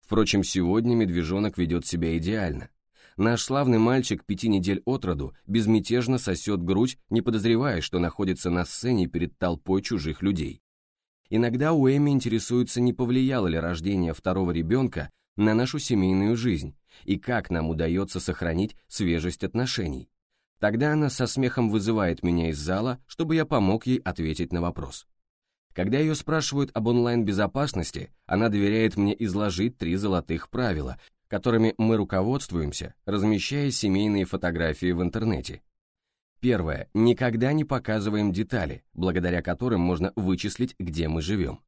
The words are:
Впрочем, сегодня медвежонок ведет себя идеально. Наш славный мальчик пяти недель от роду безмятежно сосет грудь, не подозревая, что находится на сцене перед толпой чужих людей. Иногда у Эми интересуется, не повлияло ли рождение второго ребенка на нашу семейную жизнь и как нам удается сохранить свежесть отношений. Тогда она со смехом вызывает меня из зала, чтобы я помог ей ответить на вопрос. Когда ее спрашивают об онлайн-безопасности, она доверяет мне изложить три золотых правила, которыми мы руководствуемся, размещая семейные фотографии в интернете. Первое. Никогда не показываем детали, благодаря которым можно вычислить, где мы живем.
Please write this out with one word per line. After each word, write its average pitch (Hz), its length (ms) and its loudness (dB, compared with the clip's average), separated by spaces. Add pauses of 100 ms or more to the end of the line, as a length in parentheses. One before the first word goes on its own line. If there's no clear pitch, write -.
Впрочем, 104 380 2
сегодня 101 500 2
медвежонок 95 640 0
ведет 85 260 0
себя 82 360 -2
идеально. 85 500 -4 (480)
Наш 113 240 2
славный 131 380 2
мальчик 120 440 2
пяти 104 260 -2
недель 98 360 0
от 127 180 -2
роду 73 300 -4 (140)
безмятежно 113 720 2
сосет 98 420 -2
грудь, 98 380 0 (100)
не 117 140 2
подозревая, 113 580 2
что - 160 -4
находится 90 540 0
на 87 140 0
сцене 113 420 0
перед 85 320 -4
толпой 92 420 0
чужих 80 400 -4
людей. 90 400 -2 (680)
Иногда 120 420 0
у 135 160 4
Эми 143 220 4
интересуется, 123 680 0
не 123 120 4
повлияло 127 540 0
ли 82 100 0
рождение 85 560 -2
второго 92 380 0
ребенка 82 580 -2 (280)
на 107 180 4
нашу 127 240 0
семейную 98 580 2
жизнь 87 380 -2 (300)
и 98 120 0
как 113 320 -4
нам 82 220 0
удается 85 480 -2
сохранить 82 560 -4 (120)
свежесть 85 560 -2
отношений. 90 680 -4 (480)
Тогда 120 340 2
она 151 160 2
со 127 160 -2
смехом 123 460 0
вызывает 104 500 0
меня 85 280 2
из 73 100 -6
зала, 101 480 -2
чтобы 160 260 -2
я 160 120 2
помог 113 420 2
ей 127 100 2
ответить 85 560 -4
на 85 80 -2
вопрос. - 460 -6 (680)
Когда 104 240 0
ее 156 160 0
спрашивают 147 580 -2
об 110 140 -2
онлайн-безопасности, 120 1200 0 (160)
она 104 220 2
доверяет 104 480 2
мне 101 180 2 (120)
изложить 101 520 -2
три 87 200 -2
золотых 90 520 -2
правила, 78 480 -4 (300)
которыми 113 500 2
мы 113 200 2
руководствуемся, 95 960 -2 (100)
размещая 107 680 0
семейные 101 520 2
фотографии 85 680 -2
в 85 80 0
интернете. 107 600 -4 (800)
Первое. 90 540 -2
Никогда 120 580 2
не 151 140 0
показываем 107 640 -2
детали, 92 600 -4
благодаря 87 480 0
которым 95 400 0
можно 87 340 0
вычислить, 95 640 -2
где 82 300 -4
мы 80 120 -2
живем. 87 460 -2